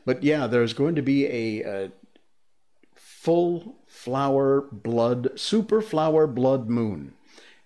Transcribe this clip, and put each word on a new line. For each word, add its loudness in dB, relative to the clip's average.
But -2
yeah, 2
there's 2
going 0
to 0
be 2
a, -4
a -6
full -2
flower 0
blood, -2
super 0
flower 2
blood 0
moon, -2